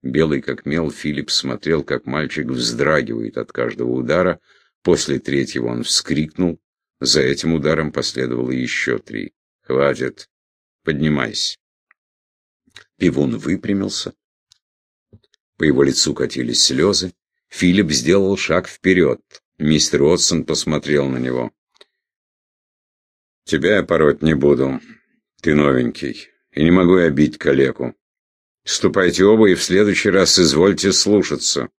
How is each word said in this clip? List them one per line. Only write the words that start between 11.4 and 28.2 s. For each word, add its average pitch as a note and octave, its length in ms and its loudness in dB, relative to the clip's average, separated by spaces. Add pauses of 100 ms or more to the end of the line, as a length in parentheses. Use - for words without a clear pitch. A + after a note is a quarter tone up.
Пивун D2 400 0
выпрямился. G2 760 -6 (1400)
По E2 60 -2
его C#2+ 180 4
лицу C#2 320 0
катились B1+ 480 -4
слезы. F2+ 500 0 (440)
Филипп F2+ 360 2
сделал F#2+ 440 2
шаг F2+ 300 -2
вперед. F2 540 0 (380)
Мистер D2+ 440 2
Уотсон E2 420 2
посмотрел D2 640 -2
на C2 120 -4
него. B1 340 -6 (1900)
«Тебя E2+ 320 0
я F#2 80 0
пороть D2+ 380 2
не D#2 120 4
буду. C2+ 460 2 (600)
Ты D#2 140 0
новенький. C2+ 760 -2 (200)
И D2 140 0
не E2 80 6
могу F#2 260 6
я E2+ 120 4
бить C#2+ 280 0
калеку. C2+ 560 0 (680)